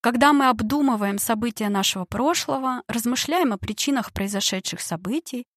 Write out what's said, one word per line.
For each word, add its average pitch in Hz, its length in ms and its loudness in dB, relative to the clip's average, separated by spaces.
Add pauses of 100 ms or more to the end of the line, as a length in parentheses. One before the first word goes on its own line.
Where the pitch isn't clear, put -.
когда 247 320 6
мы 277 160 6
обдумываем 220 680 2
события 220 500 -2
нашего 196 360 0
прошлого, 262 840 -2
размышляем 247 640 0
о 190 60 -4
причинах 240 540 -2
произошедших 196 680 -4
событий 240 640 -6 (120)